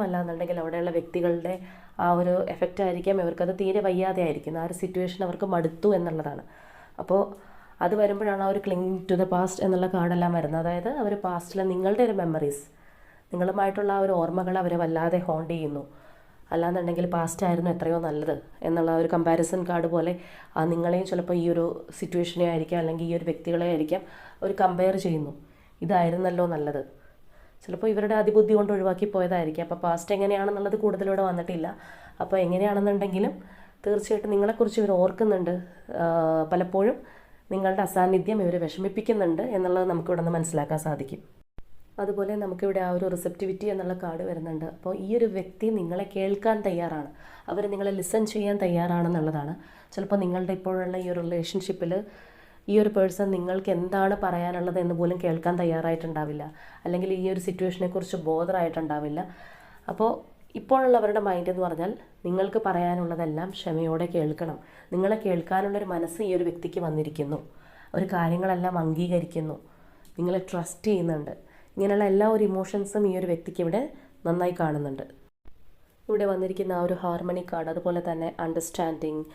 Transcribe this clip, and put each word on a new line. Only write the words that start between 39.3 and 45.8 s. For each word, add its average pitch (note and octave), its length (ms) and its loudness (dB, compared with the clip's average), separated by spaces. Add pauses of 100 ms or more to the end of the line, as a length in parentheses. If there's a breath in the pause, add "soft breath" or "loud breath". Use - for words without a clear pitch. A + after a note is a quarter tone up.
എന്നുള്ളത് F#3 340 2
നമുക്കിവിടെ E3+ 300 0
നിന്ന് E3+ 160 0
മനസ്സിലാക്കാൻ D#3 500 -2
സാധിക്കും. C#3+ 320 -6 (840)
അതുപോലെ G3+ 380 -2
നമുക്കിവിടെ F#3+ 460 0
ആ - 80 0
ഒരു F#3 180 0
റിസപ്റ്റിവിറ്റി F#3+ 600 -4
എന്നുള്ള F#3 280 -2
കാർഡ് E3+ 280 -6
വരുന്നുണ്ട്. E3 360 -6 (100)
അപ്പോൾ F#3 180 -6 (120)
ഈ - 20 -8 (100)
ഒരു A#3 180 4
വ്യക്തി F#3+ 320 -4 (100)
നിങ്ങളെ F3+ 280 -2 (100)